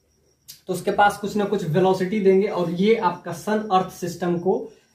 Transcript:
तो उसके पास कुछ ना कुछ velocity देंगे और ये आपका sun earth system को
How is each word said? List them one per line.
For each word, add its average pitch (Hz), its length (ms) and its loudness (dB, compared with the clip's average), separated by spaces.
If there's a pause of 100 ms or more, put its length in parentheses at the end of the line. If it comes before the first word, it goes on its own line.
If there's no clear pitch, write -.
(680)
तो 190 60 -6
उसके 180 200 -4
पास 202 260 4
कुछ 208 180 -6
ना 202 80 0
कुछ 190 220 -2
velocity 185 540 2
देंगे 190 280 4
और 170 240 -2
ये 202 240 2
आपका 175 380 -4
sun 214 380 -4
earth 185 220 0
system 175 440 -4
को 190 200 0 (360)